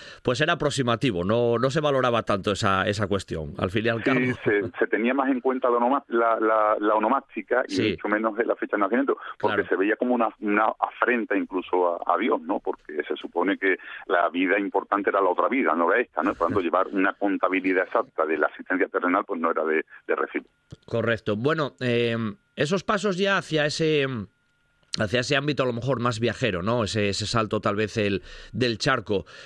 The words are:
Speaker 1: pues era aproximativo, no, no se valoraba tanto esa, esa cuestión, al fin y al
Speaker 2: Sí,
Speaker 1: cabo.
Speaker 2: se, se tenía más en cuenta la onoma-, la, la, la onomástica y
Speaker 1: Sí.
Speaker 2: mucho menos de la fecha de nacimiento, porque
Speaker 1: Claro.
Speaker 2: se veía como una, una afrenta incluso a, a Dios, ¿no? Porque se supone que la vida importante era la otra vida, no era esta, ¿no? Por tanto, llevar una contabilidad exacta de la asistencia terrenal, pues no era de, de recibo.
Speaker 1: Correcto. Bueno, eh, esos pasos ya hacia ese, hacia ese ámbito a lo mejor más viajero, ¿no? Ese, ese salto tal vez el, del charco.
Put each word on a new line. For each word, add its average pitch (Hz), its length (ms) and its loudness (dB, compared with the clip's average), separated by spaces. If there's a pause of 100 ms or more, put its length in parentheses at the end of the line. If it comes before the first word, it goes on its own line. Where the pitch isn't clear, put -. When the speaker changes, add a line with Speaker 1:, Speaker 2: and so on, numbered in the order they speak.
(220)
Speaker 1:
pues 127 180 0
era 160 140 2
aproximativo, 123 680 0
no, 117 360 2
no 131 120 2
se 156 100 -2
valoraba 127 440 2
tanto 101 280 0
esa, 95 360 2
esa 104 180 0
cuestión, 85 520 -4
al 95 120 0
fin 107 160 -2
y - 20 4
al 117 140 -2
Speaker 2:
Sí, - 20 -10
Speaker 1:
cabo. 131 160 2 (240)
Speaker 2:
se, 101 340 0
se - 100 2
tenía 117 260 0
más 135 160 0
en 127 100 0
cuenta 127 300 0
la 120 60 2
onoma-, 123 320 2
la, 113 320 2
la, 110 400 4
la 107 140 2
onomástica 120 720 0
y 98 80 -4
Speaker 1:
Sí. 110 140 2
Speaker 2:
mucho 87 180 -6
menos 107 280 0
de 113 80 0
la 110 120 2
fecha - 200 -4
de 104 40 -2
nacimiento, 120 380 0 (200)
porque 104 180 0
Speaker 1:
Claro. 101 120 0
Speaker 2:
se 90 80 2
veía 104 200 2
como 123 180 0
una, 117 140 2 (120)
una 107 260 2 (140)
afrenta 110 560 0
incluso 90 640 0
a, - 120 2
a 87 40 2
Dios, - 240 0
¿no? 98 160 -4
Porque - 480 -6
se 73 100 -4
supone 90 420 -2
que 95 180 2 (300)
la 87 240 2
vida 90 280 2
importante 101 520 -2
era 98 100 0
la 95 80 2
otra 87 200 0
vida, 80 260 0
no 85 180 2
era 120 100 2
esta, - 200 -4
¿no? 101 120 0
Por 85 140 0
tanto, 104 120 0
llevar 87 280 0
una 95 240 0
contabilidad 92 720 0
exacta 87 400 -2
de 78 140 -2
la 76 80 2
asistencia 92 420 -4
terrenal, 90 380 0
pues 90 140 -6
no 82 100 0
era 80 140 -2
de, 78 200 0 (220)
de 80 100 0
recibo. - 300 -4 (400)
Speaker 1:
Correcto. 110 500 -2
Bueno, 143 440 0
eh, 120 360 0 (380)
esos 151 300 0
pasos 202 340 0
ya 196 180 2
hacia 156 300 0
ese, 151 400 0 (920)
hacia 110 220 0
ese 139 160 0
ámbito 139 260 0
a 127 40 2
lo 123 80 -2
mejor 120 260 -2
más 117 200 0
viajero, 107 420 0
¿no? 117 220 0
Ese, 104 260 0
ese 101 160 -4
salto 110 340 0
tal 101 160 0
vez 107 220 -2
el, 101 240 0 (300)
del 117 260 0
charco. 107 480 -2 (200)